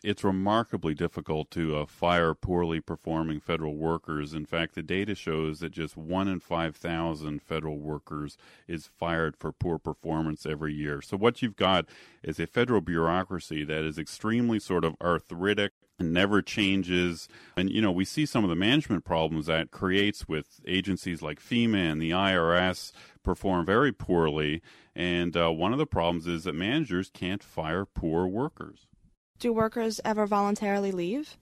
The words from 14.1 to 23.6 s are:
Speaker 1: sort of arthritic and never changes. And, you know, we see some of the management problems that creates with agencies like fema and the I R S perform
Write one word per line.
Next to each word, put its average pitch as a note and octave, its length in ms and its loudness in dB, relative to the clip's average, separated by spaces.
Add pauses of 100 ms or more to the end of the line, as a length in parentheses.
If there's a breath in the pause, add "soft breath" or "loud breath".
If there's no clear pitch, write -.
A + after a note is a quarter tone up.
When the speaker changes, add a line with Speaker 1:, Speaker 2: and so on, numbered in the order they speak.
Speaker 1:
sort F2 240 2
of D#2+ 180 0
arthritic F2+ 680 0 (260)
and E2 140 0
never G2 280 6
changes. F2+ 840 0 (300 loud breath)
And, F#2 120 0
you G#2+ 140 2
know, G2+ 80 4
we F2+ 140 0
see D3+ 220 -2
some A#2 180 0
of F2+ 60 2
the E2 40 2
management G#2 500 2
problems D#2+ 420 0
that D#2+ 260 0
creates G2 560 0
with D#2 400 -6
agencies F#2 520 -2
like D2+ 200 -8
fema A2 500 2
and D#2 100 -2
the E2 120 0
I F#2+ 240 2
R E2+ 180 4
S F2+ 380 0 (320 loud breath)
perform F2+ 420 0